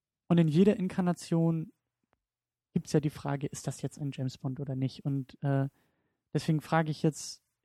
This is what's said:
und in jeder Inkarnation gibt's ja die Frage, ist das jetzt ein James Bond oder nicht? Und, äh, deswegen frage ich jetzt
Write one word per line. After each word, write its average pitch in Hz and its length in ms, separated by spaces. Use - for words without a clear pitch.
und 170 100
in 165 120
jeder 196 260
Inkarnation 165 960
gibt's - 180
ja 160 80
die 147 100
Frage, 143 380
ist - 200
das 135 140
jetzt - 180
ein 139 140
James 131 240
Bond 131 220
oder 135 160
nicht? 131 300
Und, 139 380
äh, 139 260
deswegen 156 260
frage 160 320
ich - 120
jetzt - 380